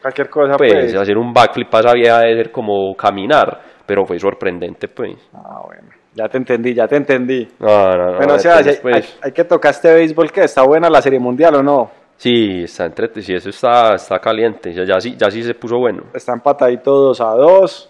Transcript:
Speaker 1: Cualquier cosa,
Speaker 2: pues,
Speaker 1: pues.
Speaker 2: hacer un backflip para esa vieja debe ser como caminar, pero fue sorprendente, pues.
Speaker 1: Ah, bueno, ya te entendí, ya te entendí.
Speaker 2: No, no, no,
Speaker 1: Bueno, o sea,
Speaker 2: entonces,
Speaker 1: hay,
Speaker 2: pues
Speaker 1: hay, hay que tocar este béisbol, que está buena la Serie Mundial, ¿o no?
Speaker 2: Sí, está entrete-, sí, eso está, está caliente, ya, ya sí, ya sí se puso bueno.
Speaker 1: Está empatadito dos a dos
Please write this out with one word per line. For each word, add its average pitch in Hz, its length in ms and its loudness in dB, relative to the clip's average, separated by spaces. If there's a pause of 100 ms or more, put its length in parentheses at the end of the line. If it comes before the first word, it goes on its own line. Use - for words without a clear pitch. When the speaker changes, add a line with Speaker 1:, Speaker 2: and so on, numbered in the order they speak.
Speaker 1:
Cualquier 135 300 -6
cosa, 139 260 0
Speaker 2:
pues, 131 160 4
Speaker 1:
pues. 117 220 0
Speaker 2:
hacer 101 200 -2
un 120 160 -4
backflip 120 380 0
para 113 200 2
esa 120 40 4
vieja 117 280 4
debe 113 220 2
ser 113 80 -8
como 98 440 -4
caminar, 104 680 -2 (240)
pero 98 180 -2
fue 87 140 -6
sorprendente, 90 720 -6
pues. 107 260 -12 (180)
Speaker 1:
Ah, - 320 -20
bueno, 50 260 -20 (260)
ya 110 120 -6
te 131 120 -6
entendí, 123 340 -4
ya 113 140 0
te 143 80 -2
entendí. 127 520 -2 (120)
Speaker 2:
No, 107 80 -2 (280)
no, 90 180 -2
no, 90 40 -4
Speaker 1:
Bueno, 143 160 2
o - 60 2
sea, 170 180 4
Speaker 2:
entonces, 143 200 2
Speaker 1:
hay, - 40 -18
Speaker 2:
pues 123 140 -2
Speaker 1:
hay, - 320 -4
hay 131 40 -6
que 170 120 -2
tocar 160 260 0
este 160 240 2
béisbol, 160 380 2
que 196 120 0
está 139 200 2
buena 160 260 4
la 156 140 4
Serie 135 160 0
Mundial, 127 340 2
¿o 139 80 2
no? 139 300 0 (260)
Speaker 2:
Sí, 107 460 0
está 87 220 -8
entrete-, 107 360 -8
sí, 92 140 -6
eso 92 140 -8
está, 120 440 2
está 92 240 -4
caliente, 110 560 -4
ya, 92 120 -6
ya 95 140 0
sí, 117 160 -8
ya 110 140 0
sí 110 140 -8
se 120 100 -6
puso 120 240 -8
bueno. 123 280 -4 (100)
Speaker 1:
Está 123 180 -8
empatadito 127 580 -2
dos 135 300 2
a 110 140 -2
dos 170 540 2